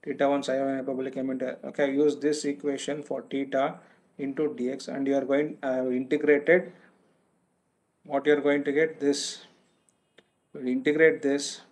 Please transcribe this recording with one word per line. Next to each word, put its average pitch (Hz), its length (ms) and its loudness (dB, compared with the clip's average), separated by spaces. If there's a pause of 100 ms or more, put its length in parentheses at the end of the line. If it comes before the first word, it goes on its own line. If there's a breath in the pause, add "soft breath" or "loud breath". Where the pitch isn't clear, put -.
theta 139 260 0
one 143 140 2
psi 135 160 -2
one 135 180 -2
hyperbolic 131 400 -6
M 131 140 -4
into, 127 340 -6
okay, 139 200 -2
I 139 40 2
use 143 280 2
this 147 280 0
equation 143 580 -4
for 139 200 -6
theta 135 540 -2 (420 loud breath)
into 147 320 -2
dx, 127 380 -6
and 139 180 -4
you 139 100 2
are 131 80 0
going, 147 380 0
I 131 140 -2
have 127 140 -2
integrated. 147 840 2 (1300 loud breath)
What 139 220 -2
you 147 80 6
are 143 80 2
going 143 220 2
to 143 80 0
get, 156 280 0
this, - 460 -2 (1040)
we 127 200 -4
integrate 151 500 4
this. 139 500 -2